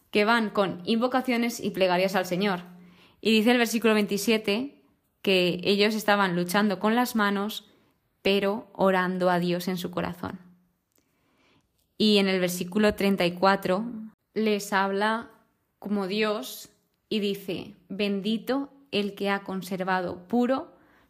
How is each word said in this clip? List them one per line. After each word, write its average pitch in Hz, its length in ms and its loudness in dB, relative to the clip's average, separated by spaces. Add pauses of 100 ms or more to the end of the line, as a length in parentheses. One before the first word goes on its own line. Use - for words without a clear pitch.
que 208 140 2
van 220 280 2
con 185 340 0
invocaciones 240 760 -2
y 202 120 -6
plegarias 185 440 2
al 185 100 0
Señor. 180 360 -2 (580)
Y 208 120 2
dice 220 200 6
el 247 60 4
versículo 226 360 2
veintisiete 214 880 -2 (400)
que 180 420 2
ellos 202 320 2
estaban 202 400 2
luchando 180 440 0
con 214 160 2
las 247 200 0
manos, 202 540 -2 (520)
pero 196 500 0
orando 185 580 2
a 175 100 4
Dios 175 280 -2
en 185 80 -2
su 175 160 -6
corazón. 180 480 -6 (1600)
Y 208 220 4
en 196 100 2
el 190 100 2
versículo 180 560 0
treinta 196 300 2
y 175 80 0
cuatro 190 500 2 (500)
les 208 380 -2
habla 202 580 0 (480)
como 202 300 -4
Dios 214 600 -4 (400)
y 220 100 -2
dice, 196 560 -6 (140)
"Bendito 214 840 -2 (200)
el 202 220 -2
que 196 160 -4
ha 196 100 0
conservado 185 920 -4
puro 247 440 0 (360)